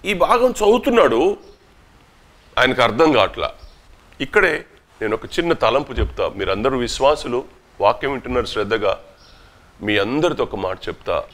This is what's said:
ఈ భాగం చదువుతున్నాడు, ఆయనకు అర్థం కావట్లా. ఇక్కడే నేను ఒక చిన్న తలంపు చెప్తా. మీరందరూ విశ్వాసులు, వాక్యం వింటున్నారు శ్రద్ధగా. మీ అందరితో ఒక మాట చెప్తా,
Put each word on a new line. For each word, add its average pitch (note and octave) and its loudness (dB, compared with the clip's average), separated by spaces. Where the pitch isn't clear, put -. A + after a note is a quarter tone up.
ఈ G3+ -2
భాగం A#3+ 2
చదువుతున్నాడు, G#3 2
ఆయనకు B2 2
అర్థం B2+ 4
కావట్లా. F#2 0
ఇక్కడే D#3+ 0
నేను A2 -2
ఒక A2 -12
చిన్న E3+ -2
తలంపు B2 0
చెప్తా. G2+ -2
మీరందరూ G2+ -2
విశ్వాసులు, C3 -2
వాక్యం A#2+ 0
వింటున్నారు B2 -4
శ్రద్ధగా. G#2 -2
మీ G#2 0
అందరితో C3+ 0
ఒక A2+ -6
మాట F#2 -8
చెప్తా, E2+ -6